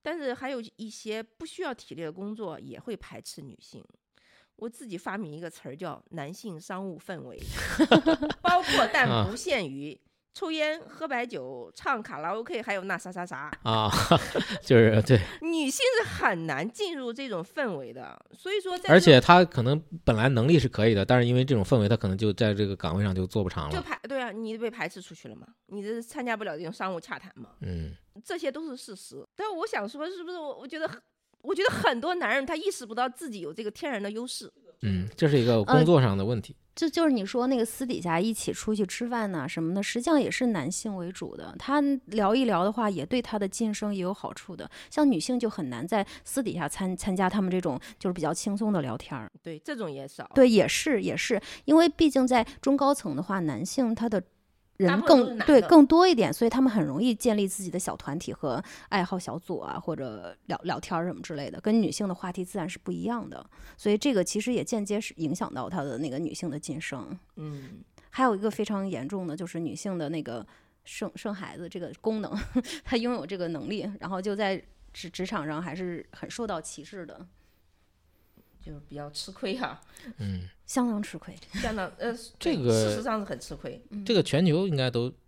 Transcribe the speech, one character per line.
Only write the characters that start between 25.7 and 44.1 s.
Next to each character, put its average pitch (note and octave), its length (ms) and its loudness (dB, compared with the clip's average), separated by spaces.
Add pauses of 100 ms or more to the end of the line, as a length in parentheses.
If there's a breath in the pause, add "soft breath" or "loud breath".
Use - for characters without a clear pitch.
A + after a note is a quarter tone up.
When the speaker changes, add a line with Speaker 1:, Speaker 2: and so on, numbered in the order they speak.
Speaker 1:
这 A3 180 -6
参 A#3+ 240 -10
加 A#3 140 -2
不 G#3+ 60 -8
了 F3 120 -6
这 D#3+ 80 -10
种 G#3+ 80 -8
商 F#3+ 220 -6
务 E3+ 60 -6
洽 - 180 -10
谈 F#3 180 -18
嘛。 A#2+ 140 -18 (120)
Speaker 2:
嗯。 E2 340 -6 (280)
Speaker 1:
这 F#4 140 -6
些 C#4+ 140 -4
都 D#4 180 -10
是 B3+ 80 -10
事 G#3+ 180 -16
实。 - 300 -18 (100)
但 G#4+ 200 -6
我 E4+ 100 -4
想 A#3 240 -4
说， D4 180 -10
是 F4+ 160 -10
不 D#4+ 60 -12
是 F4+ 80 -10
我， D4 220 -10
我 A#3+ 80 -16
觉 D#4 100 -12
得 D#4+ 100 -4
很， - 140 -10 (400)
我 - 140 -2
觉 F4 80 0
得 B4+ 80 4
很 A#3 280 0
多 D#4 140 -2
男 C4 220 0
人 C#4 100 0
他 E4+ 100 -4
意 F#4 140 -4
识 B3+ 160 -8
不 G#3+ 80 -12
到 B3 160 0
自 D4+ 180 -12
己 G#3 120 -10
有 D#3+ 120 -8
这 A#3 120 -10
个 G#3 80 -6
天 D4 200 -8
然 G#3 100 -4
的 G3+ 100 -6
优 A3+ 160 -8
势。 - 260 -12 (300)
Speaker 2:
嗯， F#2+ 320 -2
这 D#3+ 120 2
是 C#3+ 120 6
一 A#2+ 40 4
个 A2+ 200 4
工 - 200 6
作 E3 160 8
上 A2+ 160 4
的 G2 80 0
问 A2+ 160 0
题。 - 160 -14
Speaker 3:
呃， - 100 -20 (100)
就， E4 140 0
就 E4+ 140 0
是 D#4 80 4
你 G#3+ 140 0
说 A#3+ 220 -2
那 C4+ 100 2
个 A3+ 80 2
私 A3+ 180 -8
底 B3 160 -4
下 E3+ 200 0
一 A3 120 0
起 - 220 -4
出 G#3+ 220 -2
去 G#3 100 0
吃 A#3+ 220 -6
饭 A3+ 240 -4
呐 D3 160 -4
什 - 140 -6
么 E3 120 -2
的， G3 80 -2
实 G#3+ 180 -2
际 B3 60 -6
上 D4+ 160 6
也 G3 80 2
是 - 180 0
男 F3 240 0
性 G#3 240 -6
为 F3+ 160 -8
主 - 240 -10
的， D#2+ 220 -14
他 C#4+ 240 0 (240)
聊 G#3 300 2
一 C4 100 4
聊 F#3 180 4
的 G#3 80 2
话， A3 160 0
也 F3 160 -2
对 B3 160 0
他 A3+ 200 -4
的 G3+ 80 0
晋 G#3+ 260 -2
升 G#3 200 -4
也 F#3+ 80 -4
有 F3+ 120 -2